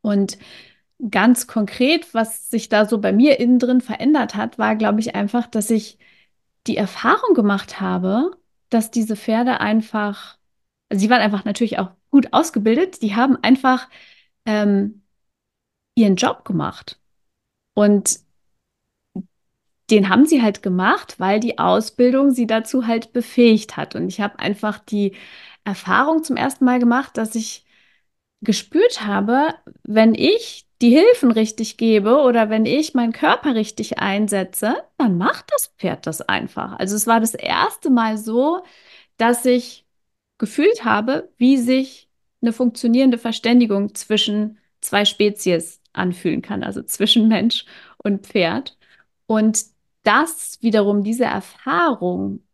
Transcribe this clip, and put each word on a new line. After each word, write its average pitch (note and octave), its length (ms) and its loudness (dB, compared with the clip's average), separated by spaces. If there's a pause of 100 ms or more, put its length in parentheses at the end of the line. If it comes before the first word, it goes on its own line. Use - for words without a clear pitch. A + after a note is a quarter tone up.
Und G3+ 360 -2 (720)
ganz A3+ 380 2
konkret, B3+ 640 -2
was A3+ 380 -6
sich A3 180 -6
da G#3+ 160 2
so G#3+ 140 -2
bei G3 140 -2
mir C4 260 4
innen B3 180 4
drin B3 240 2
verändert B3 540 0
hat, A3 240 -6
war, A3 160 0
glaube G#3+ 240 0
ich, A3 160 -6
einfach, G#3 320 -2
dass A3 240 -4
ich A3 260 -2 (720)
die A#3 100 -2
Erfahrung D#4+ 560 0
gemacht G3+ 480 0
habe, F#3+ 500 -2 (380)
dass A3 220 -2
diese A3 240 -2
Pferde A#3+ 460 -2
einfach, G#3+ 760 -4 (520)
also G3 120 -2
sie G#3+ 80 2
waren A#3+ 120 4
einfach G3+ 240 -2
natürlich G#3 340 -4
auch F#3+ 120 -6 (200)
gut C#4 220 4
ausgebildet, C4+ 680 0
die G3+ 140 -4
haben B3+ 260 2
einfach, B3+ 480 2 (560)
ähm, G#3 580 0 (920)
ihren G3+ 220 4
Job - 280 -4
gemacht. - 540 -8 (760)
Und G#3 460 2 (1700)
den G3 200 4
haben A#3 160 4
sie D4+ 160 2
halt G#3 200 0
gemacht, F#3+ 560 -2
weil G3 220 0
die A#3 200 -4
Ausbildung B3 720 2
sie A#3+ 140 0
dazu A3 420 -2
halt A3+ 260 -4
befähigt A#3 640 2
hat. - 180 -10
Und F3 140 -6
ich G3+ 120 -8
habe G#3 180 -6
einfach G#3 400 -6
die G3+ 340 -4 (500)
Erfahrung C#4 600 0
zum B3+ 120 -6
ersten C4 300 -2
Mal B3 140 2
gemacht, A#3+ 380 0
dass A3 180 -6
ich - 300 -10 (760)
gespürt D#4 640 0
habe, G#3+ 480 0 (300)
wenn A3 320 4
ich - 520 -2 (140)
die A#3+ 100 6
Hilfen E4+ 400 6
richtig A3 440 -2
gebe A3+ 460 4
oder A#3 280 2
wenn A3 160 0
ich C#4+ 280 -2
meinen A#3 180 0
Körper D4+ 420 0
richtig G#3+ 460 -6
einsetze, G3+ 800 -2 (200)
dann G#3 200 0
macht - 340 -4
das - 260 -6
Pferd - 300 -6
das D#3+ 140 -10
einfach. - 580 -6
Also G3 160 -4
es G#3 100 -4
war A3+ 140 2
das A3+ 140 -2
erste - 560 -4
Mal A3+ 280 0
so, B3+ 460 -2 (540)
dass A#3+ 260 0
ich B3 420 -2 (520)
gefühlt D#4 480 0
habe, A3 500 -2
wie C4 220 4
sich B3+ 500 -2 (340)
eine A#3 120 0
funktionierende A#3+ 640 2
Verständigung A3+ 760 0
zwischen G#3+ 640 -2 (220)
zwei G3+ 240 -2
Spezies G3+ 800 -2 (100)
anfühlen F3+ 500 -4
kann, - 220 -8
also - 180 -8
zwischen A3 460 0
Mensch A3 380 0 (320)
und G3+ 280 -4
Pferd. G3 520 -2 (500)
Und A3 380 0 (380)
das C4+ 580 -2
wiederum, G#3 420 2
diese A3+ 220 -2
Erfahrung G3+ 1300 -4